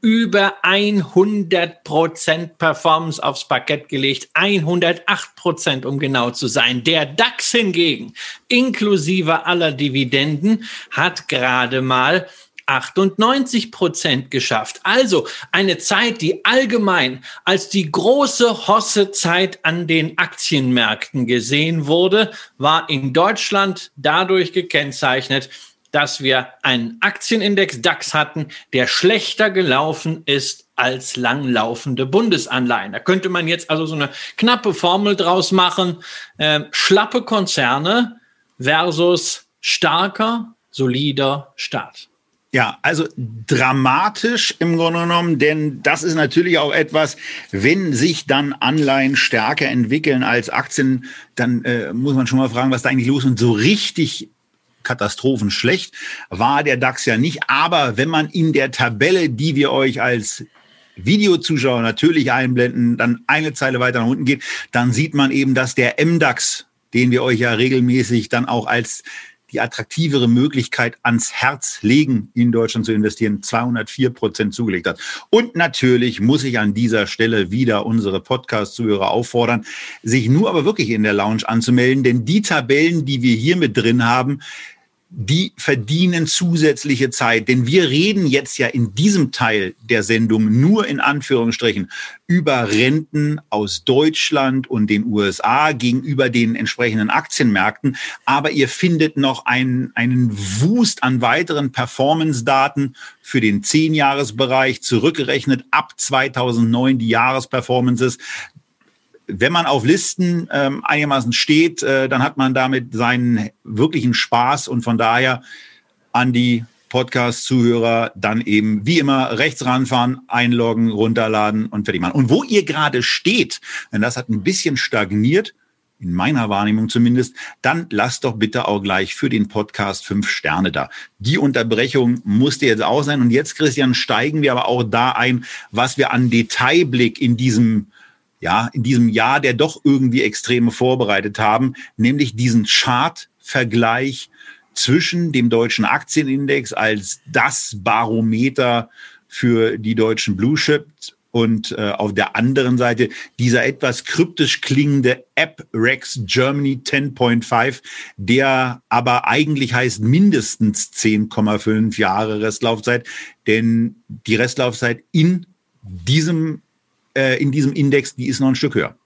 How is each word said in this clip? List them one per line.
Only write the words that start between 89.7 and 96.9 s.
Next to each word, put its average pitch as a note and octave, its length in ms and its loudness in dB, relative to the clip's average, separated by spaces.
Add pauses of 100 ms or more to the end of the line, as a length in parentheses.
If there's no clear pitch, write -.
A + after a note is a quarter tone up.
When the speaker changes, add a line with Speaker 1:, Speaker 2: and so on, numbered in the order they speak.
Speaker 2:
der A2 220 0
Sendung A2 580 2
nur G3+ 280 4
in C#3+ 100 -4
Anführungsstrichen A#2 920 0 (380)
über C#3+ 460 0
Renten D3 760 0
aus G#2 360 -4
Deutschland C3+ 840 0
und G#2+ 200 0
den G#2 160 0
U G#2+ 180 0
S G2 180 -2
A C#3+ 300 2
gegenüber B2+ 600 0
den A#2 260 2
entsprechenden A2 540 -2